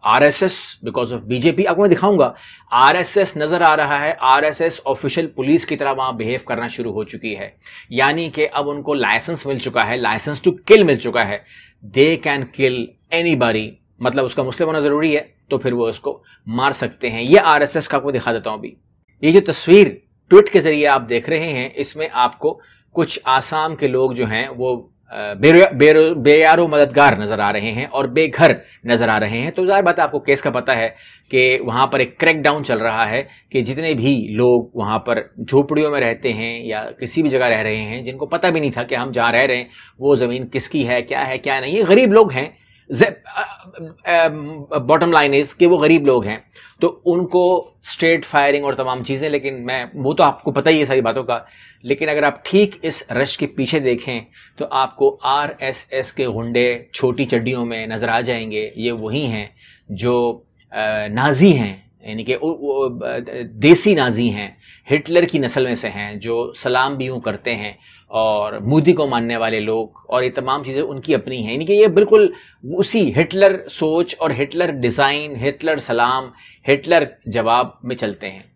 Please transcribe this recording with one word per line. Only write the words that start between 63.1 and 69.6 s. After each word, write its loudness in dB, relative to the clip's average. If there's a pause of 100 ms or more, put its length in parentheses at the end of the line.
देसी 4
नाजी 0
हैं, -8 (320)
हिटलर 2
की -2
नस्ल -2
में -4
से -6
हैं, -10
जो -6
सलाम -2
भी -6
यूँ -8
करते -6
हैं -8 (340)
और -2
मोदी 2
को 0
मानने -2
वाले -2
लोग, -6